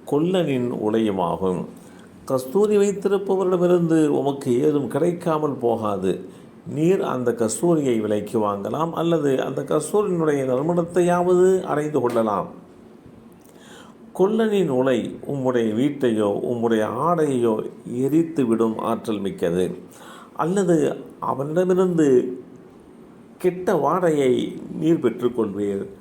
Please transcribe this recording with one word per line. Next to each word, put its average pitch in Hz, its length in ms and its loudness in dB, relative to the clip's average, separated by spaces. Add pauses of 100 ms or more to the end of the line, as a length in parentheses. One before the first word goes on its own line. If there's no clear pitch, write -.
கொல்லனின் 147 640 0 (200)
உலையுமாகும்." 92 760 0 (600)
கஸ்தூரி 190 520 0
வைத்திருப்பவரிடமிருந்து 185 1300 2
உமக்கு 139 540 0
ஏதும் 143 260 2
கிடைக்காமல் 156 760 -2
போகாது. 107 760 -2 (300)
நீர் 156 340 0
அந்த 123 300 -2
கஸ்தூரியை 131 680 0
விலைக்கு 107 380 -2
வாங்கலாம் 107 520 -2
அல்லது 160 520 0
அந்த - 180 -4
கஸ்தூரியினுடைய 156 840 0
நறுமணத்தையாவது 175 1160 2
அடைந்து 147 360 -2
கொள்ளலாம். 113 480 0 (1700)
கொல்லனின் 208 520 2
உலை 127 600 0
உம்முடைய 127 460 0
வீட்டையோ 117 680 0
உம்முடைய 113 400 0
ஆடையையோ 123 840 0 (280)
எரித்துவிடும் 123 840 0
ஆற்றல் 104 420 -4
மிக்கது. 90 580 -2 (580)
அல்லது 170 600 0 (220)
அவனிடமிருந்து 160 1160 2 (1000)
கெட்ட 180 360 -2
வாடையை 143 880 2 (180)
நீர் 160 200 2
பெற்றுக்கொள்வீர். 104 880 -2 (140)